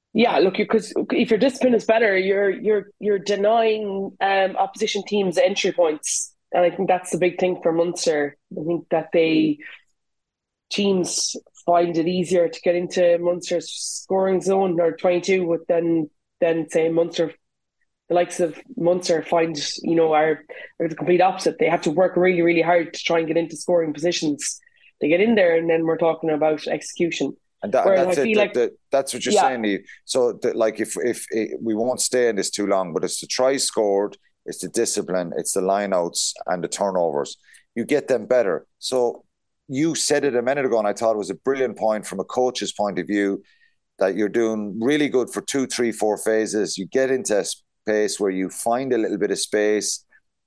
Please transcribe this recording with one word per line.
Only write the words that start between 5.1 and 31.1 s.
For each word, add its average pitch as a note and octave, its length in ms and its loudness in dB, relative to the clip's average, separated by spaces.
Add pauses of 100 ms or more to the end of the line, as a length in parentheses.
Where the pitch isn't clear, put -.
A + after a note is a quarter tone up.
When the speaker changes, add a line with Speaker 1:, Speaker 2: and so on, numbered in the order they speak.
Speaker 1:
entry F#3+ 360 2
points. - 600 0 (200)
And F3 100 4
I F3 60 6
think F3 180 -4
that's F3+ 240 0
the F3+ 60 -2
big F3 220 0
thing F#3 240 0
for E3 100 2
Munster. E3+ 640 -2 (200)
I D#3 60 -8
think E3 280 -4
that D#3+ 200 -2
they, D#3+ 460 4 (1120)
teams G3 680 0 (300)
find F3 320 2
it E3 100 0
easier F3 400 2
to - 140 -8
get F3 140 2
into F3 440 2
Munster's F3 520 -2
scoring F#3+ 680 -2
zone F#3+ 380 0
or E3 160 2
twenty-two F#3 500 0
with E3 220 -2
than, E3 420 0 (320)
than E3 280 0
say E3 200 2
Munster, E3 440 0 (720)
the E3 80 0
likes F3 240 0
of E3 180 -2 (200)
Munster E3+ 460 0
find, E3 340 0 (240)
you E3 140 0
know, D#3+ 180 4
are, D#3 300 2 (360)
are E3+ 80 -2
the D#3+ 80 -6
complete F3+ 260 2
opposite. F3+ 380 0
They D#3+ 100 2
have E3+ 120 0
to E3 100 0
work F3 240 2
really, F3+ 260 2
really E3+ 200 4
hard E3+ 320 2
to - 100 -12
try E3+ 160 2
and D#3+ 80 -2
get D#3+ 100 0
into E3 200 -4
scoring E3 360 0
positions. D#3 640 -2 (420)
They D3 80 2
get F3 120 4
in A3+ 140 4
there F3 220 4
and E3 120 0
then E3 160 2
we're D#3+ 120 0
talking E3 320 0
about D#3 380 0
execution. D#3 680 -4 (280)
Speaker 2:
And G2+ 100 -6
that, A#2+ 120 2
Speaker 1:
Whereas F#3+ 160 4
Speaker 2:
and F3+ 80 2
that's F3 100 0
Speaker 1:
I - 20 4
Speaker 2:
it, C3 40 2
Speaker 1:
feel A3 100 2
Speaker 2:
the, G#3 60 4
Speaker 1:
like G3+ 120 0
Speaker 2:
the, A#2+ 180 0 (200)
that's C3+ 220 0
what B2 120 -6
you're B2+ 80 0
Speaker 1:
Yeah. G3+ 80 6
Speaker 2:
saying, B2+ 220 2
Niamh. G2+ 200 0 (220)
So, A#2+ 280 0
the, G#2 200 -2
like, A2 260 0
if, A2+ 180 -4
if, A#2 340 -2